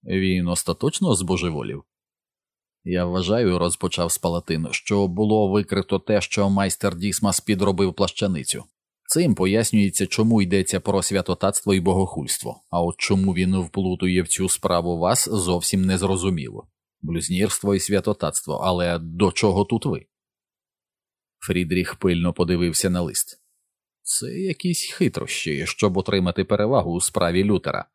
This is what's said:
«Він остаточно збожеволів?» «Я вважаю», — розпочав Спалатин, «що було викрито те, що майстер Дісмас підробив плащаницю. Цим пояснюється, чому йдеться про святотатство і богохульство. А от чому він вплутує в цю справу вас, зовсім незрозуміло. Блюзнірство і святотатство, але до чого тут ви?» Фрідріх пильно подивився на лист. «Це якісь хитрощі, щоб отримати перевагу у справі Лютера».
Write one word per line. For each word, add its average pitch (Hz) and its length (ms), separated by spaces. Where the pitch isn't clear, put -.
«Він 92 440
остаточно 113 680
збожеволів?» 82 680
«Я 90 220
вважаю», — 92 540
розпочав 85 520
Спалатин, 82 600
«що 101 360
було 104 440
викрито 98 480
те, 104 220
що 98 280
майстер 98 460
Дісмас 95 440
підробив 95 540
плащаницю. 95 680
Цим 156 280
пояснюється, 101 720
чому 110 340
йдеться 92 380
про 95 240
святотатство 98 720
і 95 60
богохульство. 92 920
А 87 120
от 87 160
чому 95 360
він 92 240
вплутує 90 640
в 82 60
цю 95 220
справу 87 480
вас, 92 320
зовсім 90 520
незрозуміло. 92 840
Блюзнірство 90 760
і 95 40
святотатство, 92 760
але 87 460
до 85 320
чого 101 340
тут - 200
ви?» 95 200
Фрідріх 90 560
пильно 87 380
подивився 87 560
на 90 120
лист. - 400
«Це - 260
якісь 175 640
хитрощі, - 720
щоб - 320
отримати 92 460
перевагу 107 480
у - 100
справі 90 420
Лютера». 87 520